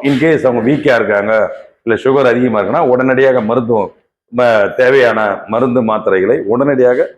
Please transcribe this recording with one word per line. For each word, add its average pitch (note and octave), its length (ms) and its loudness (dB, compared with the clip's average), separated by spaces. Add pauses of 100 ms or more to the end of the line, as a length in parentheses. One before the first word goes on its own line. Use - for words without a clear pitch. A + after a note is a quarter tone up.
in C#3 160 0
case D3+ 260 0
அவங்க A#2+ 200 0
வீக்கா C#3+ 300 0
இருக்காங்க, G#2 380 0 (480)
இல்ல A2+ 180 -2
சுகர் C3 340 2
அதிகமா A#2+ 260 0
இருக்குன்னா A2+ 300 -2
உடனடியாக B2+ 520 2
மருத்துவம், A2+ 500 -2 (420)
ம-, A#2+ 200 0 (220)
தேவையான B2 460 2 (260)
மருந்து A#2+ 360 -2
மாத்திரைகளை G#2+ 640 0
உடனடியாக B2+ 720 0